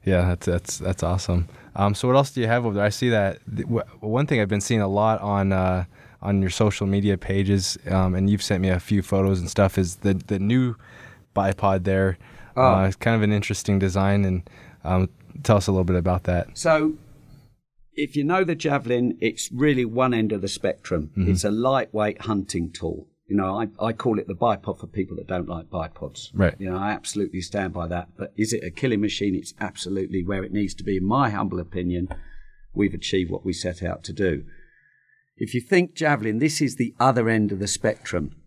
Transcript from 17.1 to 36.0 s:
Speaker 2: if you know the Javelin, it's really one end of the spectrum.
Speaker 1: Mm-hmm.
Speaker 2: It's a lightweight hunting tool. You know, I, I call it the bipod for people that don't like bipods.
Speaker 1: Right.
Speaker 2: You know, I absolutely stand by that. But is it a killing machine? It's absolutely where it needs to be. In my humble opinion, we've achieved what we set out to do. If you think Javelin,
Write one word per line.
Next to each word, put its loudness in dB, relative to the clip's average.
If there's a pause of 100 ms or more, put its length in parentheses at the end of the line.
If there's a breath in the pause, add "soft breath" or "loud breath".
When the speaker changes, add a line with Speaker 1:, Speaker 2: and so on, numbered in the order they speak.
Speaker 2:
if -4
you 0
know 2
the 0
Javelin, 0
it's -2
really 2
one 2
end 2
of -4
the -4
spectrum. -4
Speaker 1:
Mm-hmm. 2
Speaker 2:
It's 2
a 2
lightweight 0
hunting -4
tool. -8 (220)
You 0
know, 0
I, -4 (160)
I 0
call -2
it -4
the -8
bipod 0
for -14
people -6
that -12
don't -4
like -10
bipods. -10
Speaker 1:
Right. 4
Speaker 2:
You -6
know, -4
I -2
absolutely -6
stand -4
by -4
that. -6
But -10
is 0
it -4
a -8
killing 0
machine? 0
It's -8
absolutely -6
where -4
it -8
needs -2
to -14
be. -2
In -2
my 2
humble -4
opinion, -4 (640 loud breath)
we've 2
achieved -2
what -8
we -2
set -6
out -6
to -10
do. 0 (920 soft breath)
If -6
you 0
think 2
Javelin, 0